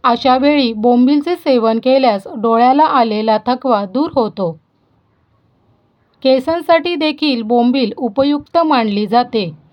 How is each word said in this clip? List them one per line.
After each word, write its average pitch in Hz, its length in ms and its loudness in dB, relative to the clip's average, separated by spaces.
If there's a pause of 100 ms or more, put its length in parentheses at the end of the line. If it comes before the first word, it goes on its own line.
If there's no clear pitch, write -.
अशा 254 340 2
वेळी 269 360 2
बोंबीलचे 254 640 2
सेवन 226 480 0
केल्यास 254 440 0 (100)
डोळ्याला 240 480 2
आलेला 220 600 0
थकवा 247 400 -2
दूर 262 300 -4
होतो. 202 360 -4 (1700)
केसांसाठी 330 720 0
देखील 302 460 -2
बोंबील 240 560 0
उपयुक्त 277 600 -2
मानली 226 500 0
जाते. 226 500 -2 (160)